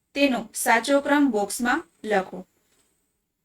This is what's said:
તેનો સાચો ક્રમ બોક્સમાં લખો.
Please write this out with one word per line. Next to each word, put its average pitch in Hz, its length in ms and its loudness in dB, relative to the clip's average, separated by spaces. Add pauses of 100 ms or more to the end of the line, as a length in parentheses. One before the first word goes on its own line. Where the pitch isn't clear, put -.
(140)
તેનો 277 400 0
સાચો 240 460 2
ક્રમ 285 300 2
બોક્સમાં 240 520 -2 (220)
લખો. 190 420 -2 (1000)